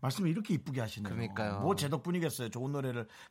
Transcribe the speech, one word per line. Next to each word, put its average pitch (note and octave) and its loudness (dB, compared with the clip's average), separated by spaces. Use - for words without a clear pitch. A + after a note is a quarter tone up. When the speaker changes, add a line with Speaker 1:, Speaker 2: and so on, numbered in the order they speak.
Speaker 1:
말씀을 D#3+ 2
이렇게 G#3 2
이쁘게 C3 -2
하시네요. G#2 -4
Speaker 2:
그러니까요. A2 0
Speaker 1:
뭐 E3+ 4
제 D3 0
덕분이겠어요. D3 0
좋은 B2+ -2
노래를 B2+ 0